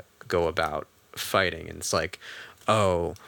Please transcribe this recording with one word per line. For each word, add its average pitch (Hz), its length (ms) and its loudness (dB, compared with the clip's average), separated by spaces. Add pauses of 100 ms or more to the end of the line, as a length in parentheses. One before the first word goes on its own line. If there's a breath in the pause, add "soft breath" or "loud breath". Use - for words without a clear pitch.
(260)
go 85 220 2
about 78 400 -2 (240)
fighting. 82 560 0
And 82 100 -10
it's - 140 -4
like, 82 260 -2 (480 loud breath)
"Oh, 90 480 4 (140)